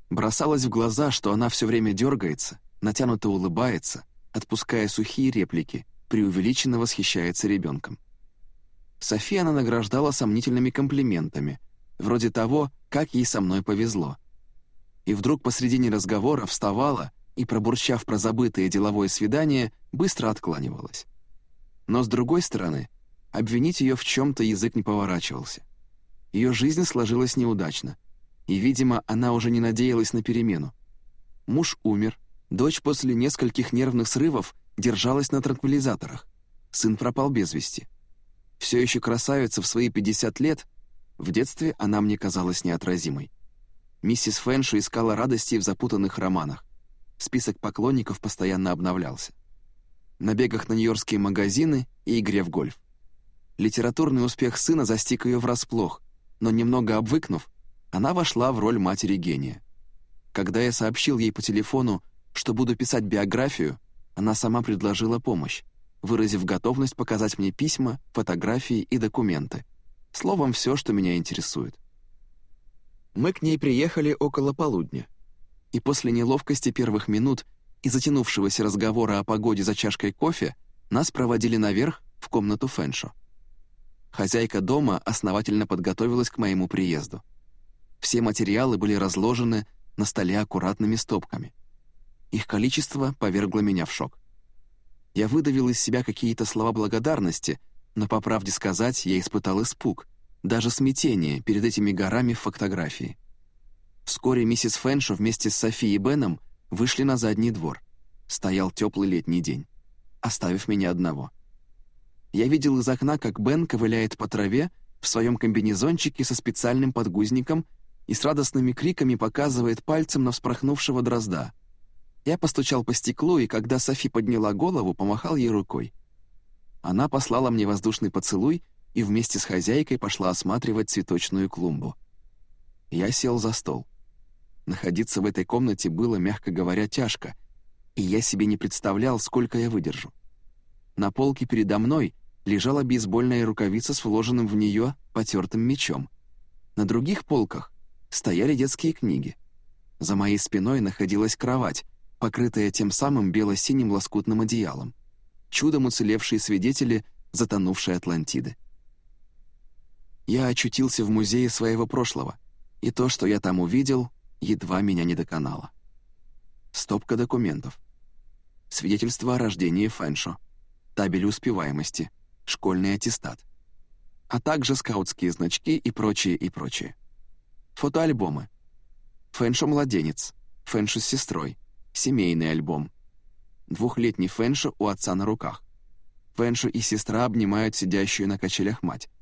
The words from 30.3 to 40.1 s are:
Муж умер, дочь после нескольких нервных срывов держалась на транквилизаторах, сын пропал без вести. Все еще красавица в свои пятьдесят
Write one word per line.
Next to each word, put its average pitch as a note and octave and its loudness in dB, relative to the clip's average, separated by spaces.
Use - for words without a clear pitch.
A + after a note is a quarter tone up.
Муж D#3 0
умер, G#2+ 0
дочь B2 0
после C3 0
нескольких B2 0
нервных B2 2
срывов C3+ 0
держалась B2 2
на C#3 2
транквилизаторах, C3+ 0
сын A2 2
пропал C3 0
без G#2+ 2
вести. - -6
Все - 0
еще A#2+ 2
красавица A#2 0
в - -2
свои A#2+ 2
пятьдесят G#2+ 0